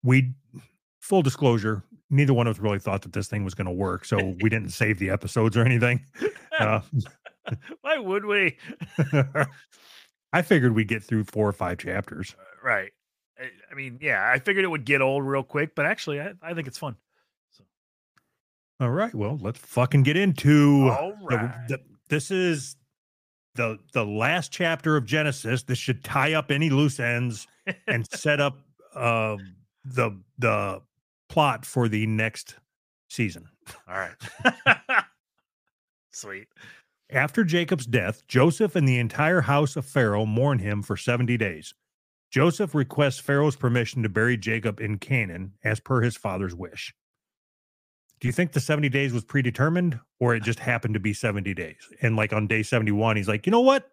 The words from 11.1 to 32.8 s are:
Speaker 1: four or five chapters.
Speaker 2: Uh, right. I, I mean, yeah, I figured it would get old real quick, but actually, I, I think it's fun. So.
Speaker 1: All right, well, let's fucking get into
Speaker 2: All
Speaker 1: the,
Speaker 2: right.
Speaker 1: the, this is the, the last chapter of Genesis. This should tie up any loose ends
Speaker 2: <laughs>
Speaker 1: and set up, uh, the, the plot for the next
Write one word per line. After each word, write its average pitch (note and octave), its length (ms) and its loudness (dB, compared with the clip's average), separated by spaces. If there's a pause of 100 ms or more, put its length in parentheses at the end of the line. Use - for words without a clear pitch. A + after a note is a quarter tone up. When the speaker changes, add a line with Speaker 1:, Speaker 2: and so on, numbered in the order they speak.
Speaker 1:
four G#2+ 240 0
or G2+ 40 0
five F2 260 -4
chapters. - 600 -8
Speaker 2:
Uh, - 60 -20 (220)
right. G#2 260 -2 (460)
I, B2+ 120 -14 (220)
I - 20 -16
mean, C3 260 -12
yeah, A#2 320 0
I C3 60 2
figured F#3+ 260 0
it F#3 40 -2
would D3+ 160 -6
get C#3 180 2
old C3+ 220 0
real C3+ 180 -2
quick, D3+ 320 -6
but C#3+ 100 -2
actually, D3+ 360 -4
I, F#3+ 200 -12
I E3+ 140 -12
think D#3+ 140 -8
it's - 100 -16
fun. C3+ 160 -10 (560)
So. - 140 -20 (1120)
Speaker 1:
All B2 120 0
right, G#3 220 -2
well, A2 280 -4
let's G#2 180 -6
fucking B2+ 460 2
get D3 120 4
into C#3+ 760 6
Speaker 2:
All D#3+ 260 -4 (120)
Speaker 1:
the, B2+ 80 0
Speaker 2:
right. A2+ 140 -2 (160)
Speaker 1:
the, C3+ 140 -6 (280)
this D3+ 220 -2
is F3 460 -2 (800)
the, A2+ 240 -4 (120)
the A#2 120 0
last A#2+ 480 -2
chapter D#3+ 440 0
of B2 100 -2
Genesis. C3 580 -2
This B2+ 140 -4
should - 260 -4
tie D3 300 0
up D3 180 0
any D3+ 180 2
loose C3+ 300 2
ends A#2+ 480 -2 (180)
Speaker 2:
<laughs> F#3+ 220 -8
Speaker 1:
and A#2 240 -2
set D3 260 0
up, C#3+ 200 0 (360)
uh, A2+ 420 0 (480)
the, B2 320 -2 (220)
the G#2 420 0 (480)
plot C#3 360 2
for A#2+ 240 0
the G#2+ 180 0
next A2 500 -4 (520)